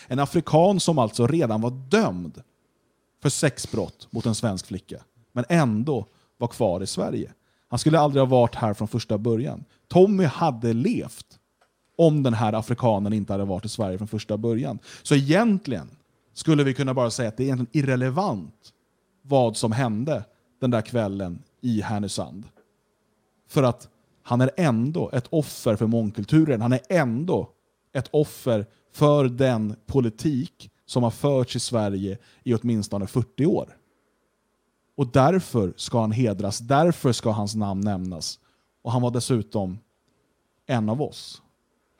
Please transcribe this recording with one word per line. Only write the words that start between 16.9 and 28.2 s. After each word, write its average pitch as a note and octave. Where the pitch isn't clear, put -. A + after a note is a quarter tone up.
bara B2
säga A#2
att G#2+
det -
är -
egentligen C3+
irrelevant C3
vad B2+
som A2
hände A#2
den B2+
där A2+
kvällen G2
i A#2
Härnösand. G2
För D3
att B2
han A#2+
är C3
ändå C#3+
ett B2+
offer C3
för A2+
mångkulturen. A#2
Han A#2+
är B2+
ändå C#3
ett C3
offer B2+